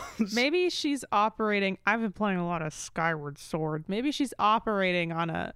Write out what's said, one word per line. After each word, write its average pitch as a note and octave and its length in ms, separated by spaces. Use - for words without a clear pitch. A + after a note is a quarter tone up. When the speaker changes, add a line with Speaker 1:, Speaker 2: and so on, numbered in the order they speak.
Speaker 1:
<laughs> G#3+ 140
Speaker 2:
Maybe D4+ 360
she's C#4+ 440
operating, G#3 640
I've A3+ 140
been A3 100
playing G3 280
a F3 80
lot F3 140
of D#3 120
Skyward D#3 640
Sword. D#3 500
Maybe A#3+ 240
she's C4+ 260
operating G3 760
on E3 160
a D#3+ 260